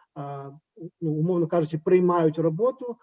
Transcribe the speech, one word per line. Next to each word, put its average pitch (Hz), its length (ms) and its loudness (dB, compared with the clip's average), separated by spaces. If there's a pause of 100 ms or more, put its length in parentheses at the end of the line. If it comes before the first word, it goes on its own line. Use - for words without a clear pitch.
(140)
а, 143 360 -12 (500)
ну, 160 120 -2
умовно 165 340 0
кажучи, 160 320 -2
приймають 175 600 4
роботу. 233 640 -2